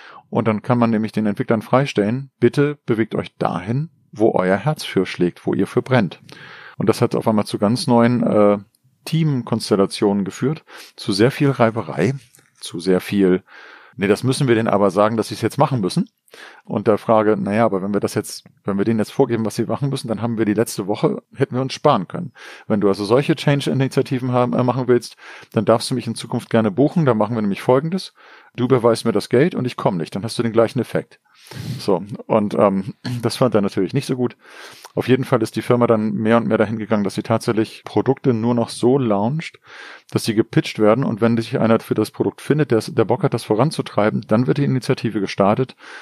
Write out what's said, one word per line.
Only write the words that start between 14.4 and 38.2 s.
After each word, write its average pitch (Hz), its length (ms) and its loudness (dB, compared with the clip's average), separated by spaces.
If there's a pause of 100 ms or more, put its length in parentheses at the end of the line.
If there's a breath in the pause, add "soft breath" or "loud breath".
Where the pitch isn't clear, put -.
wir 117 80 4
denen 113 120 0
aber 101 240 2
sagen, 107 260 2
dass 104 120 -2
sie 110 60 -10
es - 60 -12
jetzt 110 160 -2
machen 139 240 0
müssen.“ 160 280 -2 (560 loud breath)
Und 107 220 -4
der 104 100 4
Frage, 107 420 2
„Na 98 140 -4
ja, 113 120 2
aber 98 160 0
wenn 101 120 -4
wir 101 80 0
das 104 140 -2
jetzt, - 280 -8 (220)
wenn 98 120 -2
wir 98 60 2
denen 110 160 0
jetzt - 140 -4
vorgeben, 117 320 0
was 101 100 -6
sie 117 100 -2
machen 113 240 -4
müssen, 123 200 -6
dann 101 120 -4
haben 117 160 -4
wir 113 80 0
die 104 80 2
letzte 104 340 -2
Woche, 104 360 -2 (100)
hätten - 220 -4
wir 127 60 -2
uns 135 120 -6
sparen 120 340 0
können.“ 120 260 -10 (340 loud breath)
Wenn 104 140 0
du 101 80 4
also 98 160 0
solche 139 300 2
Change-Initiativen 131 960 -2
haben, 123 200 0
äh, 120 80 0
machen 123 260 -2
willst, - 280 2 (380 loud breath)
dann 107 120 0
darfst 113 240 2
du 131 60 -4
mich 113 100 -4
in 113 100 -6
Zukunft - 340 -8
gerne 110 200 2
buchen, 143 360 2
dann 120 120 4
machen 110 180 0
wir 110 60 -2
nämlich 98 200 -2
Folgendes. 160 520 0 (420 loud breath)
Du 120 100 -2
überweist 120 400 2
mir 117 80 0
das 101 160 -2
Geld 135 260 2
und 127 100 -4
ich - 120 -8
komme 107 200 -2
nicht, 80 180 -6
dann 98 80 -8
hast 113 140 -8
du 117 60 -2
den 117 80 -2
gleichen 113 280 2
Effekt. - 400 -6 (600 loud breath)
So, 92 240 0 (220)
und, 107 300 0
ähm, 98 380 2 (100)
<clears throat> 120 180 -6
das 113 160 -2
fand 123 180 2
er 104 60 2
natürlich 98 320 -2
nicht 139 140 -2
so 139 80 -2
gut. 123 200 -4 (600 loud breath)
Auf 104 120 -2
jeden 127 180 2
Fall 117 180 0
ist - 120 -4
die 113 60 -4
Firma 120 240 2
dann 110 280 2
mehr 110 240 2
und 113 100 0
mehr 107 100 2
dahin 110 220 0
gegangen, 104 240 -2
dass 95 100 -4
sie 107 80 -4
tatsächlich 110 640 -2
Produkte 123 480 0